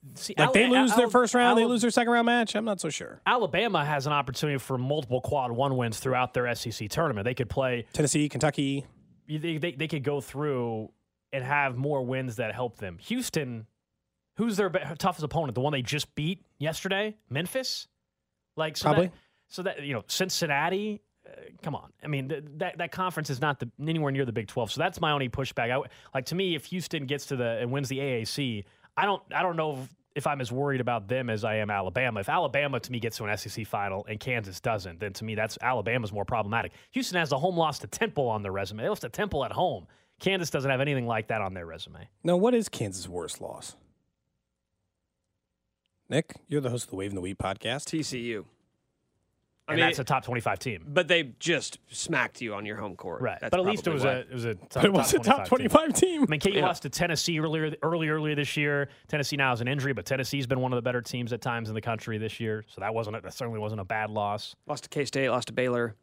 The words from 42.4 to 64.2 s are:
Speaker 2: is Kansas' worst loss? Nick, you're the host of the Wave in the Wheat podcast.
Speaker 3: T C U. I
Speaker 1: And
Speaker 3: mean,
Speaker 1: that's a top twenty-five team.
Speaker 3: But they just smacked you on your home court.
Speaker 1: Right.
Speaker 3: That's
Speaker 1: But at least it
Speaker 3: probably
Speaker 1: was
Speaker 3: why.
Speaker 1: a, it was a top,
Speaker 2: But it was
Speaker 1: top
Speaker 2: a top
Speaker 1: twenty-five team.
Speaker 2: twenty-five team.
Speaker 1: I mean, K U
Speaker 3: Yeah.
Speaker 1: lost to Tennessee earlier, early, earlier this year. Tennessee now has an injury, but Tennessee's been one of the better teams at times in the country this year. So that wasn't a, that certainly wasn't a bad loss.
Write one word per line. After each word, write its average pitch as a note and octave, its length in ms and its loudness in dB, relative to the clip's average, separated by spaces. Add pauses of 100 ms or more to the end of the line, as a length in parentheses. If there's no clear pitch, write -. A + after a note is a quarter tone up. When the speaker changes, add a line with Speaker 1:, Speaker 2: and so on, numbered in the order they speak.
Speaker 2:
is A3+ 140 2
Kansas' F#2 400 -6
worst E2+ 320 -8
loss? - 340 -12 (2250)
Nick, - 280 0 (100)
you're D3 140 0
the B2+ 100 0
host A#2+ 140 -2
of - 60 -16
the F#2+ 60 -8
Wave G2 140 -4
in G2 60 -6
the F#2 40 -4
Wheat F#2+ 180 -6
podcast. G#2+ 480 -4
Speaker 3:
T D#3+ 160 -2
C B2+ 180 -6
U. A2+ 260 -6 (1200)
I D#3 60 -4
Speaker 1:
And D#3+ 80 4
Speaker 3:
mean, E3 80 8
Speaker 1:
that's - 100 0
a C3+ 60 -2
top C3+ 220 2
twenty-five A#2 320 -2
team. F#2+ 280 -8
Speaker 3:
But D3+ 220 2
they E3 300 2
just D#3 400 -2 (100)
smacked - 540 -2
you A2 100 -6
on G#2 140 -6
your G#2 100 -6
home G2 200 -8
court. - 260 -6
Speaker 1:
Right. A2+ 180 -2
Speaker 3:
That's - 100 -4
Speaker 1:
But F3+ 100 4
at F3+ 60 2
least G#3 200 0
it E3+ 60 0
Speaker 3:
probably - 20 0
Speaker 1:
was C3 100 0
Speaker 3:
why. C3+ 80 4
Speaker 1:
a, B2+ 60 0
it B2 120 -10
was B2 140 -6
a A#2 120 -2
top, - 180 -20
Speaker 2:
But B2 100 4
it G3+ 80 8
was - 200 6
Speaker 1:
top F4+ 80 6
Speaker 2:
a - 40 -4
top C4+ 240 6
Speaker 1:
twenty-five C4 460 6
team. - 20 2
Speaker 2:
twenty-five - 40 4
team. F4 220 4
Speaker 1:
I B3 40 6
mean, D#3 140 2
K G3 100 4
U G3+ 60 2
Speaker 3:
Yeah. E3 100 4
Speaker 1:
lost F3 160 0
to C#3 80 -6
Tennessee E3+ 500 0
earlier, D#3 420 0
early, D#3+ 280 0
earlier D3+ 240 0
this C#3+ 240 -2
year. C#3+ 320 0 (180)
Tennessee D3+ 280 -2
now C#3 140 4
has A#2+ 120 0
an B2 60 0
injury, C3+ 260 0
but G#2+ 100 -6
Tennessee's C3+ 420 -2
been C3 140 0
one B2+ 140 0
of - 20 0
the A#2+ 60 -2
better B2 180 0
teams A#2+ 320 -6
at A#2 80 -4
times A#2 300 -4
in A2 40 -6
the A2 60 -2
country A2 380 -4
this A2 220 -6
year. A2 280 -4
So - 140 -12
that G#2+ 100 -2
wasn't A2 240 -2
a, A2 60 -8
that - 100 -12
certainly A#2 260 -6
wasn't G#2+ 220 -4
a F#2+ 60 -6
bad A2 240 -2
loss. G#2 440 -2 (120)